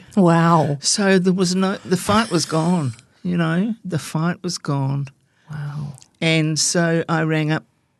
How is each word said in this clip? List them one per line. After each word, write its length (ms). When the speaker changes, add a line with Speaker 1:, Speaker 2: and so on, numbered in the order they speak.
Speaker 1:
Wow. 640
Speaker 2:
So 380
there 160
was 200
no, 300
the 120
fight 340
was 160
gone, 480
you 140
know, 380
the 140
fight 440
was 160
gone. 500
Speaker 1:
Wow. 440
Speaker 2:
And 380
so 500
I 160
rang 280
up, 120